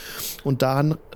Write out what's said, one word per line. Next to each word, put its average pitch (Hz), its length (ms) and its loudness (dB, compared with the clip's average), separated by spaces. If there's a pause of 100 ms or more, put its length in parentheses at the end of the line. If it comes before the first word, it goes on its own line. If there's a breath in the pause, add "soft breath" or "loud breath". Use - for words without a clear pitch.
(460 loud breath)
Und 135 160 2
daran, 143 360 4 (180)